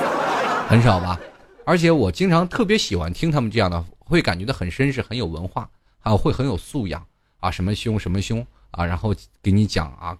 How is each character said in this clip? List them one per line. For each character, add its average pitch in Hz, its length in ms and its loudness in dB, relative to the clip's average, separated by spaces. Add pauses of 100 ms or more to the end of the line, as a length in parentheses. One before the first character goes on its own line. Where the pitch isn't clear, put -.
<laughs> - 600 -2
很 113 140 4
少 107 180 4
吧。 90 200 -4 (440)
而 175 140 2
且 165 140 4
我 113 200 4
经 190 180 0
常 170 180 4
特 226 180 0
别 208 120 2
喜 - 180 -2
欢 85 180 -4
听 160 180 0
他 147 80 2
们 113 100 0
这 107 100 0
样 95 100 2
的， 85 140 -2 (160)
会 160 220 2
感 92 160 -2
觉 95 80 -6
到 131 80 -2
很 87 160 -4
绅 135 220 0
士， 127 100 -4
很 110 160 -8
有 117 80 -2
文 82 220 -6
化， 110 220 -8 (300)
还 110 100 -4
有 107 80 6
会 147 140 4
很 127 140 0
有 123 120 0
素 110 300 -6
养 78 160 -8 (360)
啊， 90 120 -2
什 - 120 -4
么 101 120 0
兄 107 240 -2
什 - 100 -4
么 98 120 0
兄 117 240 -4 (260)
啊， 87 120 -4
然 87 140 0
后 107 160 -2 (300)
给 101 80 2
你 104 160 6
讲 82 260 -2
啊， 85 260 -12